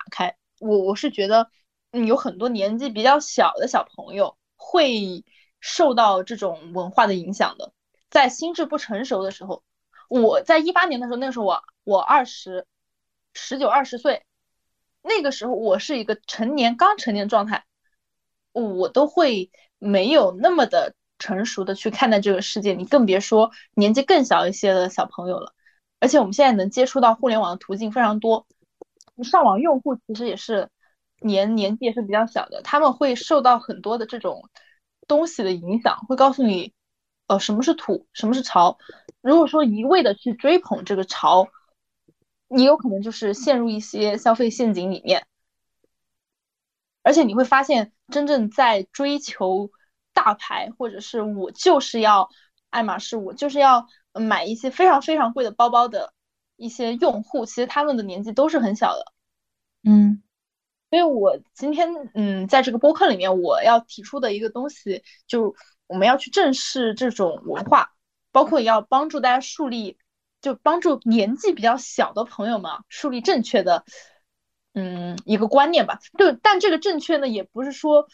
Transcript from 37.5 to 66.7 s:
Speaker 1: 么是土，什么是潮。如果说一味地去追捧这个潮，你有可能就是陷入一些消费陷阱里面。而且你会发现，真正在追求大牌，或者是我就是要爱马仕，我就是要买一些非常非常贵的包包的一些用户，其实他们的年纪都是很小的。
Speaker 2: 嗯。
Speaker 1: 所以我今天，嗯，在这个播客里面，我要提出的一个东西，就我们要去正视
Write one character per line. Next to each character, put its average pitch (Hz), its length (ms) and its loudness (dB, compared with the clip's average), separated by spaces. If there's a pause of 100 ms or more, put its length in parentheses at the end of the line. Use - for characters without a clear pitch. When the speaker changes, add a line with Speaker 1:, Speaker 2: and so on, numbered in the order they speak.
Speaker 1:
么 226 100 0
是 330 100 2
土， - 400 -6
什 - 140 -6
么 240 80 0
是 262 80 -4
潮。 180 340 2 (440)
如 285 160 4
果 320 100 4
说 311 160 0
一 220 200 0
味 330 200 4
地 208 100 2
去 233 220 -6
追 320 240 2
捧 190 260 -6
这 202 100 -4
个 190 80 -2
潮， 185 440 2 (1000)
你 254 160 4
有 285 140 6
可 254 120 -8
能 196 120 -4
就 214 80 -8
是 214 240 -4
陷 262 240 0
入 233 100 -2
一 214 120 -4
些 214 400 -4
消 226 160 2
费 233 160 0
陷 226 240 0
阱 180 160 -4
里 180 120 -8
面。 - 220 0 (1800)
而 262 100 4
且 302 120 4
你 208 100 -2
会 247 100 2
发 269 200 2
现， 254 280 -2 (200)
真 294 160 -2
正 233 240 0
在 226 320 0
追 285 340 -4
求 202 540 -6 (420)
大 214 220 2
牌， - 420 -10
或 233 140 -8
者 196 80 -16
是 220 240 -8
我 202 280 -6
就 330 280 4
是 240 220 -4
要 208 280 4 (400)
爱 233 140 -4
马 196 160 -6
仕， - 180 -10
我 190 160 -10
就 285 160 -6
是 269 100 -2
要 254 280 6 (260)
买 208 320 -2
一 220 100 -6
些 262 140 -8
非 359 180 4
常 285 140 6
非 320 160 -2
常 233 160 -2
贵 262 100 -4
的 214 80 -4
包 240 180 2
包 240 180 2
的 196 260 -8 (420)
一 226 140 -14
些 233 260 -6
用 240 280 0
户， 233 220 -6
其 - 100 -14
实 247 120 -4
他 294 160 -2
们 285 140 -2
的 220 60 -4
年 190 200 -10
纪 226 80 -10
都 269 160 2
是 320 120 -2
很 214 160 0
小 - 200 0
的。 - 100 -10 (800)
Speaker 2:
嗯。 208 400 6 (680)
Speaker 1:
所 320 80 2
以 349 40 6
我 240 360 2 (160)
今 277 200 -4
天， 330 160 0 (240)
嗯， 196 340 -4
在 262 140 4
这 254 100 -4
个 233 60 -4
播 285 160 4
客 339 160 2
里 208 80 0
面， 185 240 0
我 151 200 0
要 233 200 4
提 - 200 -18
出 262 200 -12
的 233 120 -2
一 208 60 -6
个 220 100 -6
东 247 200 -10
西， 196 340 -10 (240)
就 226 260 -4 (340)
我 185 80 -10
们 185 120 4
要 254 80 6
去 - 140 -8
正 330 240 2
视 247 400 -4